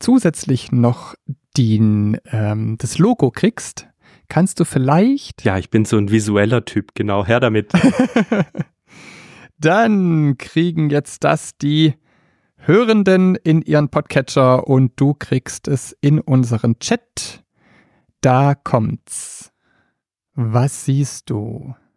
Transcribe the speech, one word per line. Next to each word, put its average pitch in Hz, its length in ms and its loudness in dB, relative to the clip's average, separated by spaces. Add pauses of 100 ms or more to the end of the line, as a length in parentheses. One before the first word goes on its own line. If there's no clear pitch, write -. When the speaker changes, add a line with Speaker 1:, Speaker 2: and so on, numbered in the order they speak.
Speaker 1:
zusätzlich 185 720 0
noch 120 420 0 (420)
den, 107 680 2
ähm, 107 540 -4
das - 200 -8
Logo 170 320 2
kriegst, - 560 -6 (420)
kannst 180 300 -2
du 165 60 2
vielleicht 170 800 0
Speaker 2:
Ja, 98 140 0
ich - 120 -8
bin 110 140 2
so 110 140 0
ein 101 120 0
visueller 107 540 2
Typ, - 300 -6
genau. 104 300 -2
Her 117 140 2
damit. 110 320 0 (1000)
Speaker 1:
<laughs> - 880 -20
Dann 170 800 2
kriegen 160 520 -2
jetzt - 320 -4
das - 360 -2
die 151 360 2 (600)
Hörenden 190 800 2
in 160 260 2
ihren 147 280 0
Podcatcher 131 760 0
und 131 300 2
du 143 180 2
kriegst - 540 -6
es - 320 -4
in 143 180 2
unseren 120 640 0
Chat. - 640 -8 (760)
Da 135 360 2
kommt's. - 960 -6 (840)
Was 120 520 -2
siehst 135 440 -4
du? 113 460 -10 (200)